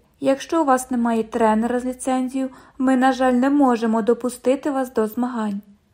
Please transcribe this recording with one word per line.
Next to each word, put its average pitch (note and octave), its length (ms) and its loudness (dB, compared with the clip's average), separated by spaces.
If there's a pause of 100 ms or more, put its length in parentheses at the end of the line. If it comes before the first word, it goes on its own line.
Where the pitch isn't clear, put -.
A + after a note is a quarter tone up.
(200)
Якщо C#4 420 0
у - 20 -2
вас B3+ 260 0
немає A#3 340 0
тренера A3+ 560 0
з B3 40 -6
ліцензією, C4 680 -4 (280)
ми, C4 180 2
на C4 160 4
жаль, B3+ 200 2
не B3+ 180 2
можемо A#3 520 2
допустити B3 680 -2
вас C4 220 -4
до A3 140 0
змагань. A3 540 -6 (340)